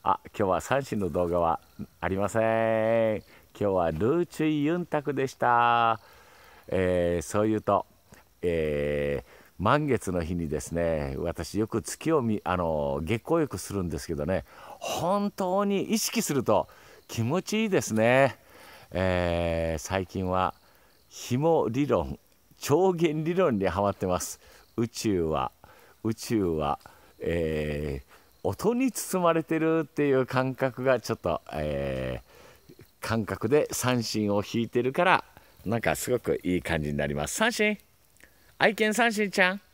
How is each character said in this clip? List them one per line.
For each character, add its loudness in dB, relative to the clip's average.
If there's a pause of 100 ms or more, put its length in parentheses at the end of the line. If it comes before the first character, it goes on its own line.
あ、 2
今 -2
日 2
は 4
三 0
振 -4
の 0
動 0
画 2
は 2 (420)
あ -4
り 0
ま 0
せ -2
ん。 2 (340)
今 0
日 2
は 2
ル 0
ー -2
チ -4
ュ 2
イ 0
ユ 0
ン -6
タ -2
ク -4
で -2
し -10
た。 2 (720)
え 0
ー、 -10
そ 0
う 0
言 0
う -2
と、 0 (560)
え 0
ー、 -20 (280)
満 2
月 0
の 0
日 -4
に -4
で -2
す -12
ね、 -2
私 -4
よ 0
く -2
月 -6
を 2
見-、 -2
あ 0
の、 -2
月 -2
光 0
浴 -4
す -10
る -2
ん -4
で -6
す -10
け -4
ど -4
ね、 -2 (360)
本 -2
当 -2
に 0
意 0
識 -2
す -2
る 2
と 2 (380)
気 -4
持 0
ち -2
い 2
い -2
で 2
す -4
ね。 4 (520)
え 0
ー、 -6
最 -4
近 -4
は 0 (540)
紐 0
理 0
論、 0 (400)
超 4
弦 0
理 -2
論 2
に 2
ハ 0
マ 4
っ -4
て -2
ま 2
す。 -8 (360)
宇 0
宙 0
は、 -2 (500)
宇 -2
宙 0
は、 0 (400)
え -2
ー、 -10
音 -2
に 0
包 -4
ま 4
れ 0
て 0
る 2
っ -6
て 0
い 4
う 4
感 0
覚 -2
が 4
ち -4
ょ 2
っ -20
と、 -2 (120)
え -4 (500)
ー、 -20 (160)
感 -2
覚 -4
で 2
三 0
振 0
を 2
引 -4
い -4
て 0
る -2
か 0
ら、 4 (420)
な 0
ん -2
か 0
す -6
ご 2
く -2
い 0
い -2
感 -2
じ -2
に -4
な -2
り -4
ま -2
す。 -8
三 0
振。 0 (800)
愛 4
犬 2
三 4
振 0
ち 4
ゃ 6
ん。 -10 (140)